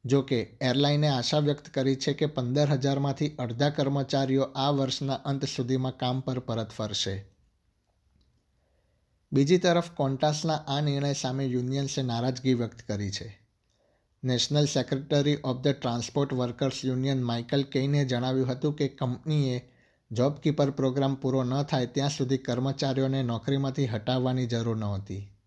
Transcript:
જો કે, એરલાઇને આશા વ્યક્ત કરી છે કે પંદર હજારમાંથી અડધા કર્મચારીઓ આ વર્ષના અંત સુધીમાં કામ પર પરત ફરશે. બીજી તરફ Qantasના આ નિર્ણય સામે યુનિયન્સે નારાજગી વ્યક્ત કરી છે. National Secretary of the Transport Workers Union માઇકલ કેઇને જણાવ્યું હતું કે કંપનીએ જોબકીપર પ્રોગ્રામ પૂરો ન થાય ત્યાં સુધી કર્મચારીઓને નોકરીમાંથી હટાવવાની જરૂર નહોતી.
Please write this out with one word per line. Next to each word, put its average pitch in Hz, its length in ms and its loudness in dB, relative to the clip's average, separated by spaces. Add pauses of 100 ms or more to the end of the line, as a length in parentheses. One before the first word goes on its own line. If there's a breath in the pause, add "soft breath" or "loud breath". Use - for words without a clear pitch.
જો 135 160 4
કે, 127 400 -4
એરલાઇને 143 460 2
આશા 139 320 0
વ્યક્ત 147 300 0
કરી 135 260 2
છે 139 180 -2
કે 151 120 0
પંદર 139 440 0
હજારમાંથી 139 600 0
અડધા 127 400 -2
કર્મચારીઓ 135 720 0
આ 135 260 0
વર્ષના 135 440 0
અંત 139 320 -2
સુધીમાં 131 520 -2
કામ 127 220 -2
પર 131 200 -4
પરત 113 320 -4
ફરશે. 101 540 -4 (2000)
બીજી 139 260 6
તરફ 170 320 4 (100)
Qantasના 151 540 2
આ 147 280 -2
નિર્ણય 143 320 0
સામે 135 320 -2
યુનિયન્સે 131 560 -2
નારાજગી 127 520 0
વ્યક્ત 117 280 -2
કરી 101 300 -4
છે. - 300 -12 (840)
National 127 380 2
Secretary 143 680 0
of 131 320 -4
the 139 80 4 (120)
Transport 127 500 -2
Workers 127 540 -2
Union 131 240 0
માઇકલ 123 500 0
કેઇને 139 420 2
જણાવ્યું 127 460 0
હતું 147 240 -2
કે 147 120 -2
કંપનીએ 131 840 -2 (400 soft breath)
જોબકીપર 143 600 2
પ્રોગ્રામ 135 440 0
પૂરો 131 280 0
ન 131 200 0
થાય 139 220 0
ત્યાં 139 240 -2
સુધી 135 280 0
કર્મચારીઓને 135 840 0
નોકરીમાંથી 135 640 0
હટાવવાની 127 600 0
જરૂર 117 320 0
નહોતી. 101 520 -6 (180)